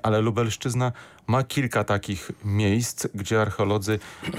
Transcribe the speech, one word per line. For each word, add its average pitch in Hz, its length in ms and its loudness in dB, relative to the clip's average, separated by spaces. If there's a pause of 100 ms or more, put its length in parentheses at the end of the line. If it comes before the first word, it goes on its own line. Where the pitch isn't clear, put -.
ale 107 180 2
Lubelszczyzna 117 720 0 (340)
ma 127 180 2
kilka 117 400 0
takich 101 460 -2 (140)
miejsc, 107 720 2
gdzie 107 280 2
archeolodzy, 104 560 0 (400)